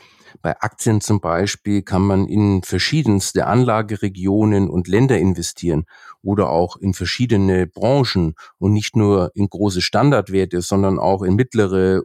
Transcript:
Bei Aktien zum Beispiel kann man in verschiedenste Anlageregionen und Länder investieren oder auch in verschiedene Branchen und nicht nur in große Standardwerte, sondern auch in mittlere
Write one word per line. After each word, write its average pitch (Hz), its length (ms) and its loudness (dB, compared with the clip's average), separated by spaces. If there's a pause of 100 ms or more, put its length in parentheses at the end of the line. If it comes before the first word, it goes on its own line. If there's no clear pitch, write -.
(420)
Bei - 200 -6
Aktien 107 400 -2
zum 104 180 0
Beispiel 95 600 -2
kann 95 220 0
man 98 240 0
in 101 360 2
verschiedenste 104 800 -2
Anlageregionen 104 1200 0
und 90 180 -2
Länder 113 320 2
investieren 85 640 -2 (380)
oder 98 280 0
auch 85 280 -2
in 95 160 -2
verschiedene 95 720 0
Branchen 98 680 0 (220)
und 98 140 0
nicht 107 240 -2
nur 101 400 2
in 101 140 -2
große 92 320 -2
Standardwerte, 95 800 0
sondern 98 360 0
auch 95 260 0
in 92 120 2
mittlere 95 680 0